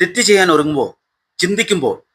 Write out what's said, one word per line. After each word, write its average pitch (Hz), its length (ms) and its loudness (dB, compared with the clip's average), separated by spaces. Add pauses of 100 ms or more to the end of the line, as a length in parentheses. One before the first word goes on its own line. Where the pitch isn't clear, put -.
തെറ്റ് 175 200 -2
ചെയ്യാൻ 196 320 4
ഒരുങ്ങുമ്പോൾ, 147 420 0 (440)
ചിന്തിക്കുമ്പോൾ 185 640 -2 (120)